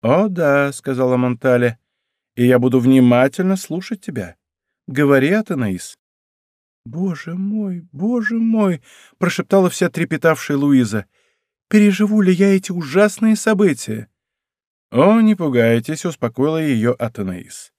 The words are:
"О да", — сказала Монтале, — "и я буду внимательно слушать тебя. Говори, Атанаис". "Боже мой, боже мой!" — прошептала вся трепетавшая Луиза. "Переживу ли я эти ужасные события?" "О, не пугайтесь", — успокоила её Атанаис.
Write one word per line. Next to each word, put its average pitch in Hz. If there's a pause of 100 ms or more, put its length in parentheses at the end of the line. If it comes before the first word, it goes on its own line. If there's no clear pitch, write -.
"О 165
да", — 143
сказала 127
Монтале, — 123 (580)
"и 123
я 127
буду 127
внимательно 131
слушать 185
тебя. 107 (500)
Говори, 139
Атанаис". 135 (840)
"Боже 165
мой, 190
боже 220
мой!" — 220 (360)
прошептала 185
вся 180
трепетавшая 160
Луиза. 127 (600)
"Переживу 208
ли 185
я 196
эти 190
ужасные 196
события?" 165 (840)
"О, 190
не 214
пугайтесь", — 123
успокоила 147
её 123
Атанаис. 95